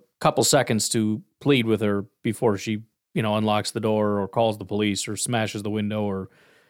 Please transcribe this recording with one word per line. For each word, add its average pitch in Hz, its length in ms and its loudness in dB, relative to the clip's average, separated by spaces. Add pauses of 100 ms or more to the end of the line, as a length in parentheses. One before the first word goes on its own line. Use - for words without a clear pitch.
(220)
couple 139 240 2
seconds 120 440 2
to 107 320 0 (200)
plead 135 240 4
with 110 160 2
her 101 240 0 (180)
before 110 340 0
she, 107 260 -6 (300)
you - 80 -2
know, 107 140 0
unlocks 107 360 0
the 113 100 -6
door 104 400 2
or 95 80 -4
calls 110 280 0
the 101 80 -12
police 104 440 -2
or 104 80 -6
smashes 110 460 -2
the 104 60 -6
window 107 340 -2
or, 95 260 -4 (400)